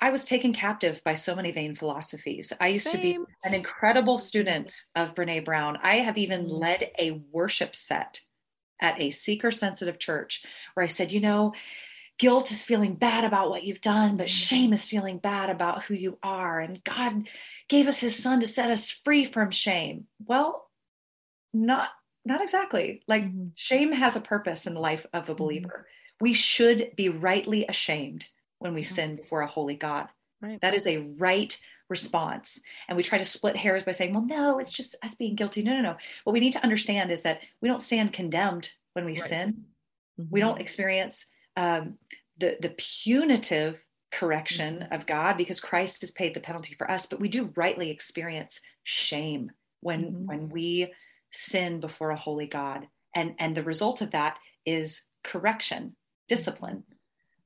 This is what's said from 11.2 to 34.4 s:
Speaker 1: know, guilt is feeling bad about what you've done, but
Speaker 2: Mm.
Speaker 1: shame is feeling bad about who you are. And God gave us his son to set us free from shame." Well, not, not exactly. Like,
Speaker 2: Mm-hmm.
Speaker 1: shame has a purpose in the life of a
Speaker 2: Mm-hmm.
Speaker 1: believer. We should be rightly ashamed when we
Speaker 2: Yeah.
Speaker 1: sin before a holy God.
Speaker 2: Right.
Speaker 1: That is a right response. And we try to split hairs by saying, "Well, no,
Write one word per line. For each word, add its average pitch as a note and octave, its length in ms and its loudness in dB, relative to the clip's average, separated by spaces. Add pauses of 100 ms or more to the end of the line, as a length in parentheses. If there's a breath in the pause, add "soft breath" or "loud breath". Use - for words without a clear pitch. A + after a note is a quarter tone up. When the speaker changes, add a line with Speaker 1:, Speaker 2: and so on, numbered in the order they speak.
Speaker 1:
know, G#3 320 4 (640 loud breath)
guilt B3+ 340 6
is G#3+ 140 -4
feeling G#3 300 2
bad A3+ 280 2
about G3 260 4
what F3 140 -4
you've G3 160 -6
done, G#3 380 4
but F3 100 -2
Speaker 2:
Mm. - 20 -4
Speaker 1:
shame B3+ 440 4
is G#3 120 0
feeling F#3+ 340 -4
bad G3+ 300 0
about F3 360 0
who G#3 80 -4
you F#3 280 -4
are. F#3 380 -2
And F3+ 240 -8
God A3 460 -2 (400 loud breath)
gave C#4+ 180 8
us C#4 120 2
his A#3 220 0
son B3+ 200 4
to A3 60 2
set A#3+ 220 2
us A3 220 0
free D4 340 4
from G#3+ 260 2
shame." D#3+ 560 -2 (180)
Well, D4 440 2 (840)
not, A#3 360 4 (360)
not B3+ 160 0
exactly. F#4 640 0
Like, G#3+ 160 4
Speaker 2:
Mm-hmm. F#3 320 -4
Speaker 1:
shame D4 380 2
has B3+ 220 4
a - 60 -2
purpose F#3 460 -2
in E3+ 60 -6
the D#3+ 80 -6
life D#3 320 0
of E3+ 100 -4
a D#3+ 100 -6
Speaker 2:
Mm-hmm. - 20 -6
Speaker 1:
believer. F3+ 520 -4 (340 soft breath)
We A#3+ 120 6
should A#3 600 6
be F#3+ 140 2
rightly F#3+ 580 2
ashamed D3+ 600 -4 (300)
when F3 160 -6
we D#3 80 -4
Speaker 2:
Yeah. D3+ 80 -4
Speaker 1:
sin D#3 260 -2
before D#3 260 -4
a D3 60 -2
holy C#3+ 280 -4
God. D3 340 -4 (320)
Speaker 2:
Right. G#3+ 180 -10
Speaker 1:
That F#3+ 140 2
is G3 120 2
a E3+ 120 0
right E3+ 600 0 (320 loud breath)
response. - 720 -2 (300 loud breath)
And F3+ 80 -2
we F3 60 4
try G#3 140 2
to F#3+ 80 2
split - 300 0
hairs F#3+ 300 2
by F#3 80 -2
saying, F#3 200 -2
"Well, A3 120 2
no, C#4+ 340 2